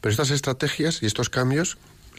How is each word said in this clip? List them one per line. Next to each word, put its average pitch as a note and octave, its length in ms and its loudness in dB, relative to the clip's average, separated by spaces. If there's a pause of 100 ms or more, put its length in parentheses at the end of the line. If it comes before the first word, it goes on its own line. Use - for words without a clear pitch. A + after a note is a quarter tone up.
Pero A2 80 2
estas C3+ 200 2
estrategias C#3+ 720 -2
y C#3+ 40 2
estos B2+ 240 -2
cambios, C3 480 0 (400)